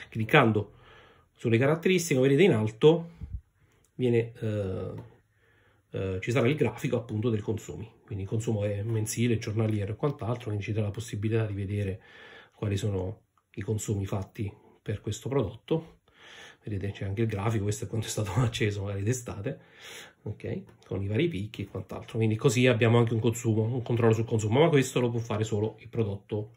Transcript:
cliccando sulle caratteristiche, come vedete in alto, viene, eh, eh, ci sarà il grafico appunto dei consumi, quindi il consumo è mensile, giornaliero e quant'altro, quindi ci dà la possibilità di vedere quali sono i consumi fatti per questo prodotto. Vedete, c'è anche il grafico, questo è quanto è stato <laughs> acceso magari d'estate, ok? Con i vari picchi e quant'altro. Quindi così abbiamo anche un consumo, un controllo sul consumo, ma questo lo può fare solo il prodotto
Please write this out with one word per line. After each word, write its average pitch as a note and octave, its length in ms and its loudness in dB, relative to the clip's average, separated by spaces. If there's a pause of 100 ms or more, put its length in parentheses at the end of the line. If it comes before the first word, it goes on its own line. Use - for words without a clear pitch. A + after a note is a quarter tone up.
cliccando A2+ 680 4 (580)
sulle A#2 260 2
caratteristiche, E3 580 2
come C3 120 6
vedete D3 200 6
in A#2 80 4
alto, D3+ 540 4 (840)
viene, A#2+ 460 2
eh, G2 520 -4 (1000)
eh, F#2+ 300 -4
ci A#2+ 120 -4
sarà A#2+ 160 4
il D3+ 80 2
grafico A#2+ 400 0
appunto A2+ 340 -2
dei G#2+ 100 0
consumi, G#2+ 500 -6 (140)
quindi G2 200 -8
il G2 40 -8
consumo A2 360 -2
è G#2 180 -2
mensile, A2 560 0
giornaliero G#2+ 540 -2
e A2 40 -8
quant'altro, A#2+ 500 -4
quindi G#2 180 -4
ci A2+ 80 -4
dà G#2 100 0
la G2 80 -2
possibilità A2 560 -2
di G2+ 80 -6
vedere G2 460 -4 (540)
quali G2+ 220 -2
sono F#2+ 460 -4 (320)
i G2+ 80 -8
consumi G#2 420 -2
fatti G2 480 -6 (300)
per G#2 180 -6
questo - 280 -8
prodotto. C3+ 720 -4 (640)
Vedete, G2 280 -6
c'è - 120 -10
anche G2+ 180 -2
il A2 60 2
grafico, G#2+ 360 -2
questo G#2 200 -2
è - 40 -8
quanto A2 180 -4
è - 40 -8
stato - 240 -4
<laughs> B2+ 60 2
acceso G2+ 420 -2
magari G2 200 -6
d'estate, G#2+ 560 -4 (640)
ok? G#2 400 -8 (240)
Con F#2+ 160 -4
i G2 40 -4
vari B2+ 220 2
picchi G#2+ 340 -6
e - 40 -6
quant'altro. - 520 -8
Quindi A2 180 4
così B2 300 4
abbiamo A#2 320 6
anche A#2+ 160 4
un A2+ 60 2
consumo, A2+ 420 2
un A#2 200 -2
controllo A#2 300 4
sul A2 120 2
consumo, A2 360 2
ma E3 80 8
questo C3+ 320 2
lo A#2+ 100 2
può A#2+ 80 -2
fare A2 260 -2
solo A2 360 -2
il - 80 -20
prodotto G#2 680 -4